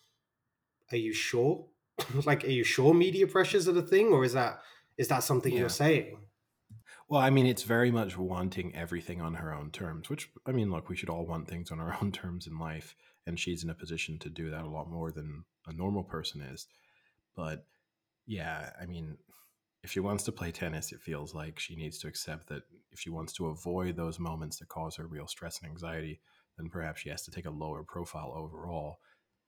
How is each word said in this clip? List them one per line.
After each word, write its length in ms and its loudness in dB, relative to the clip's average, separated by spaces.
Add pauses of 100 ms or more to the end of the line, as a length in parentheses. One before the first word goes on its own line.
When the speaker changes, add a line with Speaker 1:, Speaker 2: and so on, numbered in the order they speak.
(920)
Speaker 1:
"Are 60 0
you 160 0
sure? 540 2 (300)
<laughs> 280 0
Like, 180 4
are 80 2
you 120 4
sure 300 8
media 340 8
pressures 400 4
are 60 6
the 80 6
thing, 260 6
or 160 8
is 100 4
that, 280 0 (360)
is 100 2
that 160 4
something 300 4
you're 100 4
Speaker 2:
Yeah. 40 4
Speaker 1:
saying?" 520 4 (920)
Speaker 2:
Well, 120 6
I 80 8
mean, 160 10
it's 180 4
very 260 6
much 280 2
wanting 580 -2
everything 460 -6
on 140 -4
her 180 -6
own 180 -8
terms, 380 -8
which, 200 -8 (160)
I 60 -4
mean, 180 2
look, 200 -4
we 60 -6
should 140 -6
all 160 -4
want 220 -6
things 240 -8
on 80 -6
our 180 -4
<laughs> 40 -4
own 100 0
terms 360 -8
in 120 -8
life, 360 -8 (300)
and 140 -4
she's 240 -4
in 60 -4
a 60 -6
position 440 -8
to 100 -10
do 220 -8
that 140 -8
a 40 -8
lot 200 -8
more 220 -6
than 340 -10 (200)
a 80 -12
normal 300 0
person 380 -8
is. 260 -14 (680)
But, 300 -8 (600)
yeah, 460 -6 (100)
I 40 -10
mean, 320 -10 (640)
if 80 -14
she 80 0
wants 260 0
to 60 -2
play 200 -8
tennis, 400 -6
it 100 -18
feels 320 -8
like 260 -10
she 160 -10
needs 240 -8
to 80 -10
accept 400 -10
that 160 -8 (280)
if 80 -20
she 100 -10
wants 240 -8
to 140 -4
avoid 480 -2
those 240 -6
moments 380 -6
that 120 -18
cause 280 -8
her 100 -12
real 200 -12
stress 340 -10
and 80 -14
anxiety, 500 -8 (380)
then 120 -10
perhaps 320 -8
she 80 -10
has 140 -10
to 80 -16
take 140 -10
a 60 -8
lower 320 -8
profile 520 -10
overall. 640 -8 (480)